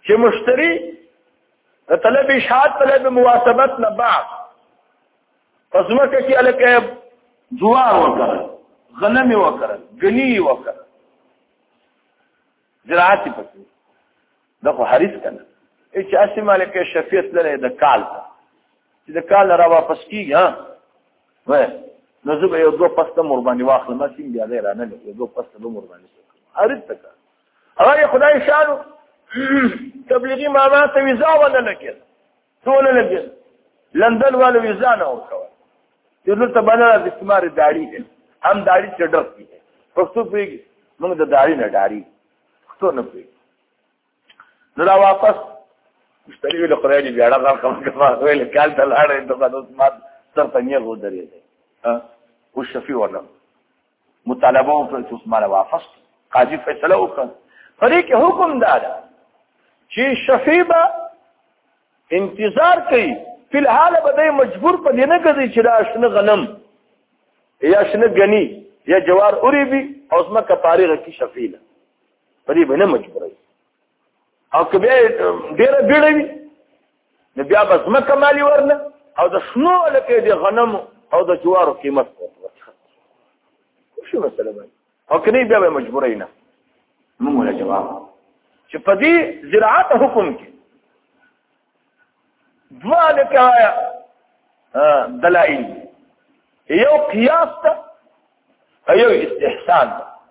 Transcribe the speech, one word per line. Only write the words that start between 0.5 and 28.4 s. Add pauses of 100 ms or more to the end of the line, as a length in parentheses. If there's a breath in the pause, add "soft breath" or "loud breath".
د
طلب
اشاعت،
طلب
مواسبت
نه
بعد، (1500)
په
ځمکه
کې
هلکه (640)
جوار
وکرل، (520)
غنم
یې
وکرل، (200)
ګني
یې
وکرل. (2000)
زراعت
یې
پکې. (1000)
دا
خو
حریص
کنه. (500)
ای
چې
اسې
مالک (160)
شفیع
تللی
د
کال
ته. (840)
چې
د
کال
نه
را
واپس
کیږي،
ها؟ (800)
وای، (580)
نو
زه
به
یو
دوه
پسته
مور
باندې
واخلم،
ما
سیم
بیا
دی
رانه
لږ،
یو
دوه
پسته
به
مور
باندې
وکړم.
حریص
ته
کار. (640)
هغه
یې
خدای